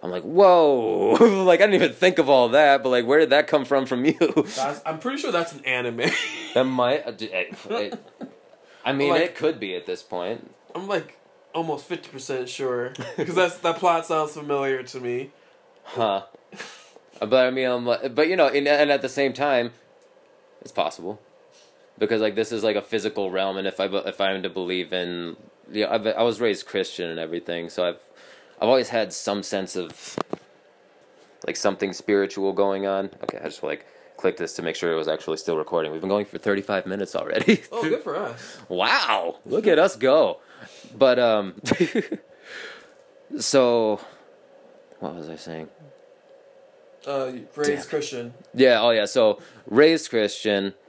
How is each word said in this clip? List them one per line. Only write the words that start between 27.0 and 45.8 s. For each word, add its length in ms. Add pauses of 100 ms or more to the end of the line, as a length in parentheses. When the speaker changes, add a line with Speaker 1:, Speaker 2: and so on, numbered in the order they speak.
Speaker 1:
and 80
everything, 500
so 200
I've, 120 (600)
I've 80
always 220
had 220
some 300
sense 320
of, 420 (1300)
like, 100
something 360
spiritual 600
going 340
on. 240 (140)
Okay, 140
I 60
just, 200
like, 220 (300)
clicked 220
this 160
to 80
make 140
sure 160
it 40
was 120
actually 280
still 200
recording. 360
We've 80
been 100
going 140
for 140
thirty-five 480
minutes 300
already. 500
<laughs> 60
Speaker 2:
Oh, 100
good 200
for 140
us. 420 (100)
Speaker 1:
Wow, 800
look 200
at 120
us 180
go. 420 (580)
But, 220
um, 420 (880)
<laughs> 880
so, 600 (1000)
what 140
was 140
I 80
saying? 320 (1400)